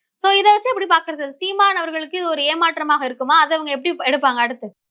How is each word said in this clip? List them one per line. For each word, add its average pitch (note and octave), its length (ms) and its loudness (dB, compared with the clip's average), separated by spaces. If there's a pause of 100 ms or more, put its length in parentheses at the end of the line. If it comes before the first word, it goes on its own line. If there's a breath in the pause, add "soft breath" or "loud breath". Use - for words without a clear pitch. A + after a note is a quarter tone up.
(160)
So, G4 160 2
இதை G4 200 6
வச்சு G#4 180 2
எப்படி G4 180 -2
பாக்குறது? E4 420 0
சீமான் G4 460 -2
அவர்களுக்கு D#4+ 420 -6
இது F4 120 -4
ஒரு D4 120 -2
ஏமாற்றமாக D#4 640 0
இருக்குமா? C4 360 0
அதை D#4 180 2
அவங்க D4+ 140 -6
எப்படி F4 400 -4
எடுப்பாங்க C4 240 0
அடுத்து? A#3+ 360 -4 (200)